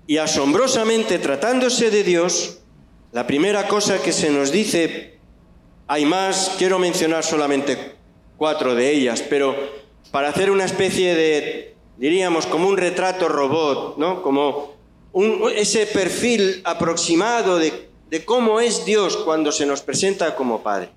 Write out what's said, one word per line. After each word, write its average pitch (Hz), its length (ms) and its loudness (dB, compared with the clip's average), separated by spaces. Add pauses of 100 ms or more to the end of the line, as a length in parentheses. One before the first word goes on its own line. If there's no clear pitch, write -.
Y 151 100 2
asombrosamente, 208 1000 2
tratándose 233 720 0
de 208 120 2
Dios, 175 580 0 (500)
la 120 160 -4
primera 196 400 0
cosa 202 340 0
que 175 100 0
se 156 200 0
nos 139 200 0
dice, 175 680 -2 (680)
hay 147 200 0
más, 185 520 0
quiero 185 220 2
mencionar 165 440 0
solamente 139 720 -2 (420)
cuatro 147 380 0
de 123 180 2
ellas, 127 360 0
pero 139 280 0 (560)
para 143 180 0
hacer 190 220 0
una 196 140 2
especie 180 500 0
de, 156 600 0 (220)
diríamos, 165 500 0
como 165 200 0
un 196 100 2
retrato 180 500 0
robot, 147 680 0
¿no? 175 240 -2
Como 143 520 -2 (400)
un, 208 300 2 (120)
ese 208 320 0
perfil 196 760 0
aproximado 175 920 0
de, 156 320 -2 (200)
de 160 160 -6
cómo 226 340 2
es 214 260 0
Dios 202 320 2
cuando 156 340 0
se 147 140 -2
nos 139 160 -2
presenta 170 540 -2
como 120 260 -2
Padre. 95 360 -4